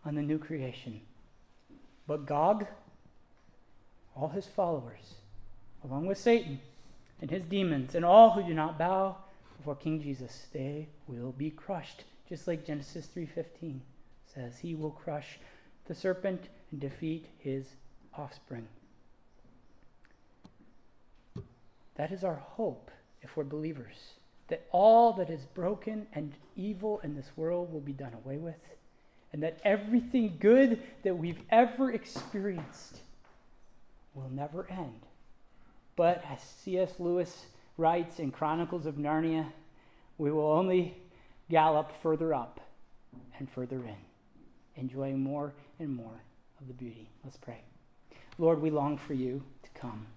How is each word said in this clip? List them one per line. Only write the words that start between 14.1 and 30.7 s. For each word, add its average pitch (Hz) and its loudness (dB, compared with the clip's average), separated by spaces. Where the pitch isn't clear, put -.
says, 123 -12
"He 170 -6
will 151 -6
crush 147 -10
the 165 -10
serpent 185 -2
and 139 -10
defeat 156 -6
his 135 -6
offspring." 120 -12
That 160 -4
is 185 -6
our 170 0
hope - -6
if - -12
we're 151 -2
believers, 147 -8
that - -8
all 226 10
that 180 -2
is 147 -8
broken 208 -4
and 147 -6
evil 208 -4
in 143 -6
this - -12
world 170 -2
will 151 -6
be 143 -8
done 135 -10
away 131 -8
with, 165 -12
and 151 -4
that 160 -4
everything 214 4
good 233 8